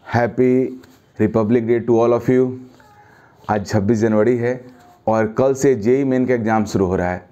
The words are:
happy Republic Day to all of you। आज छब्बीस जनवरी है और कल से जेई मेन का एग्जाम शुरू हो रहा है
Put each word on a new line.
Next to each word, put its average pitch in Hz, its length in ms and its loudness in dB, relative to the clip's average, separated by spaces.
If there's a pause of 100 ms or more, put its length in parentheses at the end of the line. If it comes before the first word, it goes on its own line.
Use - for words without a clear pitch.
happy 120 440 0 (680)
Republic 113 480 0
Day 120 140 2
to 117 160 0
all 117 160 4
of 120 160 0
you। 127 160 4 (1040)
आज 104 160 -2
छब्बीस 107 320 0
जनवरी 110 380 2
है 120 160 -2 (540)
और 110 200 0 (120)
कल 131 160 2
से 135 200 2
जेई 123 300 0
मेन 127 220 0
का 127 80 0
एग्जाम 110 300 0
शुरू 95 220 0
हो 92 100 -2
रहा 90 140 -2
है 90 220 -8